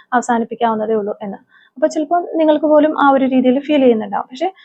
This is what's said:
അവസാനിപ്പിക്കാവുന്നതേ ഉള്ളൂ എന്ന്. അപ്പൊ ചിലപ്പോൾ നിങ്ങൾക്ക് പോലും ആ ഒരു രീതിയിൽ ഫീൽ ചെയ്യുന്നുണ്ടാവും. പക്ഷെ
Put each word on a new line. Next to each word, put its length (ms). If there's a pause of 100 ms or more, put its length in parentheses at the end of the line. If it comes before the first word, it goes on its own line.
(140)
അവസാനിപ്പിക്കാവുന്നതേ 800
ഉള്ളൂ 280
എന്ന്. 160 (380)
അപ്പൊ 120
ചിലപ്പോൾ 480
നിങ്ങൾക്ക് 300
പോലും 360
ആ 80
ഒരു 160
രീതിയിൽ 340
ഫീൽ 220
ചെയ്യുന്നുണ്ടാവും. 500
പക്ഷെ 220 (120)